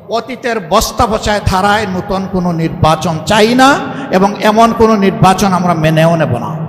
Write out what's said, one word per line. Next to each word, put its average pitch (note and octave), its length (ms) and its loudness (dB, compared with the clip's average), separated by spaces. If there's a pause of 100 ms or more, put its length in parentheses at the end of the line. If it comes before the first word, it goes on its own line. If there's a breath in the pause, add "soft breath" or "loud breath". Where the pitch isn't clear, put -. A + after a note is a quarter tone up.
(100)
অতীতের A#3 580 -4
বস্তা A3 380 0
পচায় G#3 400 -2
ধারায় G3+ 400 0
নতুন F#3 460 -4
কোনো F3+ 200 -2
নির্বাচন D#3+ 760 -2
চাই A3 280 2
না C4+ 240 4 (320 loud breath)
এবং G3 320 0
এমন A3 300 4
কোনো A3 240 4
নির্বাচন F#3+ 560 2
আমরা F3 220 0
মেনেও D#3+ 420 2
নেব B2+ 220 -2
না। A2+ 200 -8 (100)